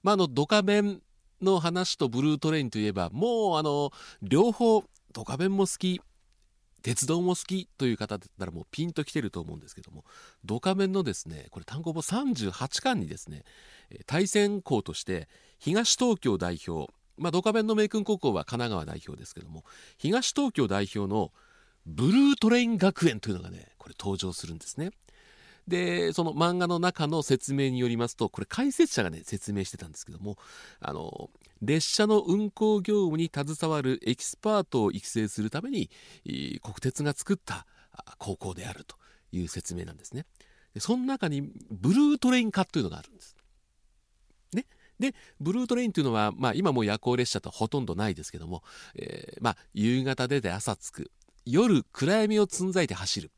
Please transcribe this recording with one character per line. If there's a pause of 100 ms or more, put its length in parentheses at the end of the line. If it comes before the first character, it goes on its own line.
ま
あ、
あ
の、
ド
カ
ベ
ン (400)
の
話
と
ブ
ル
ー
ト
レ
イ
ン
と
い
え
ば、
も
う、
あ
の、 (300)
両
方、 (300)
ド
カ
ベ
ン
も
好
き、 (800)
鉄
道
も
好
き
と
い
う
方
だ
っ
た
ら
も
う
ピ
ン
と
き
て
る
と
思
う
ん
で
す
け
ど
も、 (380)
ド
カ
ベ
ン
の
で
す
ね、
こ
れ
単
行
本
三
十
八
巻
に
で
す
ね、 (460)
え
ー、
対
戦
校
と
し
て (300)
東
東
京
代
表、 (260)
ま
あ、
ド
カ
ベ
ン
の
明
訓
高
校
は
神
奈
川
代
表
で
す
け
ど
も、 (340)
東
東
京
代
表
の (540)
ブ
ル
ー
ト
レ
イ
ン
学
園
と
い
う
の
が
ね、
こ
れ
登
場
す
る
ん
で
す
ね。 (760)
で、
そ
の
漫
画
の
中
の
説
明
に
よ
り
ま
す
と、
こ
れ
解
説
者
が
ね、
説
明
し
て
た
ん
で
す
け
ど
も、 (420)
あ
の、 (320)
列
車
の
運
行
業
務
に
携
わ
る
エ
キ
ス
パ
ー
ト
を
育
成
す
る
た
め
に、 (320)
い、
国
鉄
が
作
っ
た、 (240)
あ、
高
校
で
あ
る
と (340)
い
う
説
明
な
ん
で
す
ね。 (480)
で、
そ
の
中
に (260)
ブ
ル
ー
ト
レ
イ
ン
科
と
い
う
の
が
あ
る
ん
で
す。 (1160)
ね。 (340)
で、 (260)
ブ
ル
ー
ト
レ
イ
ン
と
い
う
の
は、
ま
あ、
今
も
う
夜
行
列
車
と
ほ
と
ん
ど
な
い
で
す
け
ど
も、 (320)
え
ー、
ま
あ、 (180)
夕
方
出
て
朝
着
く、 (340)
夜
暗
闇
を
つ
ん
ざ
い
て
走
る